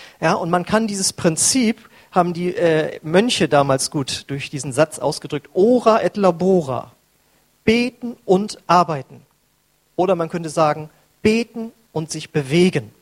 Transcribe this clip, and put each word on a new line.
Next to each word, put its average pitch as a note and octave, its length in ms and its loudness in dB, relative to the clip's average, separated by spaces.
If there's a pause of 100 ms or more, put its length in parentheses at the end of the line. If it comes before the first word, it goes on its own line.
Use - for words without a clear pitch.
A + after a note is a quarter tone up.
(220)
Ja, D#3+ 120 2
und F3 180 -4
man F3+ 140 0
kann A3+ 200 0
dieses G3 260 -4
Prinzip, - 760 -2 (220)
haben F3 220 2
die, F3 220 -4
äh, D#3 460 0
Mönche F#3 480 2
damals C#3 400 2
gut - 380 -6
durch C#3 240 -10
diesen C#3+ 200 -8
Satz - 280 0
ausgedrückt, D3 540 -6
„Ora A3 500 4
et F3 120 -2
labora“, F3 760 0 (720)
beten A#3+ 640 0
und G3 420 0
arbeiten. D#3+ 540 0 (760)
Oder F#3 200 0
man E3 140 -4
könnte E3+ 200 -8
sagen, D3+ 400 -2 (320)
beten A3+ 500 -2 (200)
und D#3+ 200 -6
sich D#3 200 -14
bewegen. D3 600 0 (100)